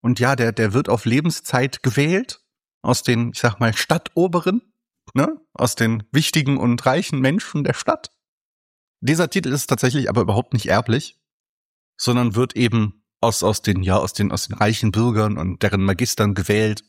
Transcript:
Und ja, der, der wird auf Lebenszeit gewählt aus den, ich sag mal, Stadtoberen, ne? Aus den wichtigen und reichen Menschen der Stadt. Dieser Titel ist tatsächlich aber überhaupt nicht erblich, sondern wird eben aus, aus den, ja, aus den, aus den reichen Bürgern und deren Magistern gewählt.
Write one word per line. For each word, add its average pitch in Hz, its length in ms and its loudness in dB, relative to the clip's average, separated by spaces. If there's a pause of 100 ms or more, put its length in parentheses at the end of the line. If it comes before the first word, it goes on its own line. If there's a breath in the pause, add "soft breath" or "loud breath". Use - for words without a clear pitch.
Und 123 180 0
ja, 131 160 2
der, 117 160 0
der 107 200 0
wird 135 160 0
auf 117 160 0
Lebenszeit 135 800 -2
gewählt 151 560 0 (420)
aus - 200 0
den, 117 280 0
ich - 100 -10
sag 113 200 0
mal, 113 140 2
Stadtoberen, 175 840 0 (540)
ne? 175 260 0 (140)
Aus - 200 -2
den 113 280 0 (100)
wichtigen 143 460 2
und 120 260 0
reichen 139 360 0
Menschen 139 440 0
der - 80 0
Stadt. - 380 -4 (920)
Dieser 160 300 0
Titel 170 220 -2
ist 139 160 -4
tatsächlich 127 420 0
aber 117 100 2
überhaupt 104 320 0
nicht 113 140 -2
erblich, 117 520 0 (800)
sondern 120 360 0
wird 123 220 0
eben 107 460 0 (200)
aus, 113 200 0
aus 104 200 0
den, 92 200 0
ja, 92 140 2
aus 90 160 -2
den, 101 180 -2
aus - 180 -6
den 104 100 -10
reichen 110 340 0
Bürgern 107 460 0
und 90 240 -4
deren 98 200 2
Magistern 98 520 0
gewählt. 104 540 0